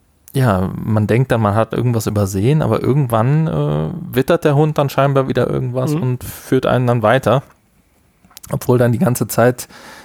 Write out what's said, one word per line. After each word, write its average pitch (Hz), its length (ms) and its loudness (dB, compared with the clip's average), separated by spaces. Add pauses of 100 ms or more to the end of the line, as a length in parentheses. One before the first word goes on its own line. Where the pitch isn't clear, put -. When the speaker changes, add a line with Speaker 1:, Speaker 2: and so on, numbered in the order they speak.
(340)
Speaker 1:
ja, 101 420 0
man 107 320 -2
denkt 123 240 0
dann, 117 100 0
man 101 140 2
hat 110 180 0
irgendwas 117 340 -2
übersehen, 104 540 0
aber 110 220 0
irgendwann, 131 640 0
äh, 151 420 -2 (260)
wittert 165 280 0
der 147 120 2
Hund 151 220 2
dann 143 120 0
scheinbar 135 400 0
wieder 123 200 0
irgendwas 131 460 -4
Speaker 2:
Mhm. 160 80 -2
Speaker 1:
und 127 200 -4
führt - 420 -2
einen 123 220 2
dann 120 160 2
weiter, 120 380 2 (1120)
obwohl 123 260 0
dann 120 140 2
die 113 80 -2
ganze 123 280 0
Zeit - 400 0 (380)